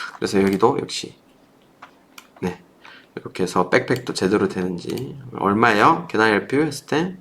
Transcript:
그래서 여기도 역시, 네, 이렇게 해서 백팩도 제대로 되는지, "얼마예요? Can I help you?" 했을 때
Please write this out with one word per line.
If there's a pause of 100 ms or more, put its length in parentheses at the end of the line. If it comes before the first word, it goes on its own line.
(160)
그래서
여기도
역시, (1300)
네, (540)
이렇게
해서
백팩도
제대로
되는지, (220)
"얼마예요?
Can
I
help
you?"
했을
때